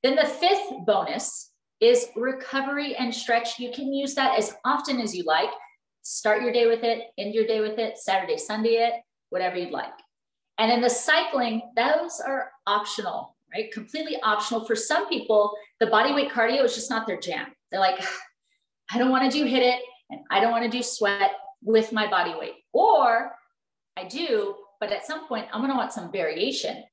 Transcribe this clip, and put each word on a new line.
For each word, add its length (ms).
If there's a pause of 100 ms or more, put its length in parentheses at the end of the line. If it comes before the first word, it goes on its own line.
Then 140
the 100
fifth 460 (140)
bonus 640 (280)
is 360
recovery 800
and 180
stretch. 440
You 140
can 200
use 220
that 240
as 260
often 360
as 160
you 80
like. 260 (520)
Start 400
your 100
day 140
with 160
it, 220 (120)
end 180
your 120
day 140
with 180
it, 180
Saturday, 400
Sunday 520
it, 60 (360)
whatever 260
you'd 140
like. 220 (680)
And 120
then 100
the 100
cycling, 720 (140)
those 440
are 300 (160)
optional, 680 (180)
right? 180
Completely 500
optional. 420
For 120
some 320
people, 440 (280)
the 60
body 260
weight 180
cardio 340
is 100
just 160
not 160
their 140
jam. 260 (240)
They're 100
like, 220 (920)
"I 60
don't 120
wanna 200
do 140
hit 180
it 180 (300)
and 100 (100)
I 100
don't 100
wanna 180
do 140
sweat 500 (300)
with 300
my 180
body 280
weight." 180 (160)
Or 600 (640)
I 80
do, 520 (240)
but 120
at 140
some 220
point 240
I'm 80
gonna 160
want 160
some 200
variation. 800